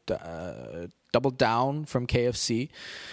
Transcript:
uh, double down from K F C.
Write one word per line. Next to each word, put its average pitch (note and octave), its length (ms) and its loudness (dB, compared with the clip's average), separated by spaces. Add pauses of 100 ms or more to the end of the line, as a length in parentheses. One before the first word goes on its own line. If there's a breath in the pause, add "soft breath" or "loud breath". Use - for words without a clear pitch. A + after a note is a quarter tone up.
(120)
uh, E2 760 -8 (260)
double B2+ 180 4
down C3 540 2
from B2 200 0
K A#2+ 220 4
F A#2+ 80 2
C. A#2+ 340 0 (440 loud breath)